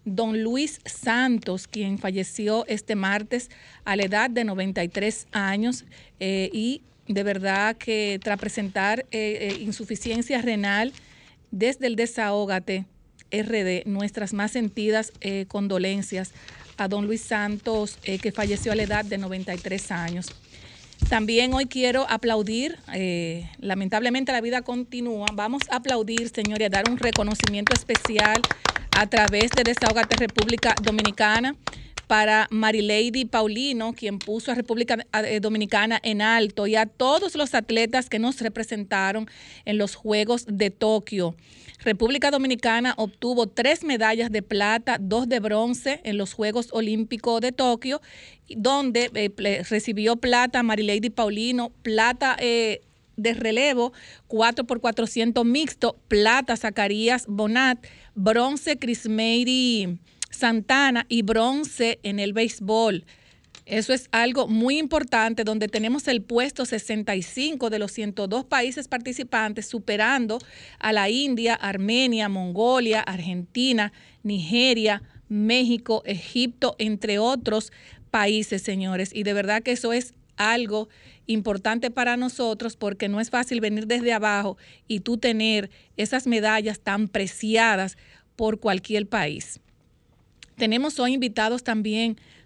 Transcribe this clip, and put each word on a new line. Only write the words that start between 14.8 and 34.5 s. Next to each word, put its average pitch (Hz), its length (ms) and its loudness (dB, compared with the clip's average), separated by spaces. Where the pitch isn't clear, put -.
eh, 196 280 -4
condolencias 190 840 -2
a 196 100 0
don 202 180 -2
Luis 220 160 -2
Santos, 208 840 -2
eh, 190 140 -4
que 196 140 -4
falleció 202 380 -2
a 208 40 0
la 214 80 0
edad 208 220 0
de 202 120 -6
noventa 185 380 -6
y 180 40 -8
tres 190 320 -8
años. 175 360 -4
También 233 460 4
hoy 269 100 2
quiero 254 440 2
aplaudir, 226 680 0
eh, 170 560 -4
lamentablemente 220 680 -2
la 247 120 0
vida 240 180 -2
continúa. 240 720 -6
Vamos 220 380 -4
a 247 60 0
aplaudir, 233 520 -2
señores, 214 380 -2
a 196 40 0
dar 196 200 2
un 247 80 -2
reconocimiento 208 760 0
especial 220 680 2
a 214 140 4
través 208 460 4
de 247 120 2
Desahógate 233 520 2
República 226 640 2
Dominicana 214 760 2
para 214 440 4
Marilady 220 760 2
Paulino, 226 720 -2
quien 202 240 -6
puso 220 340 -4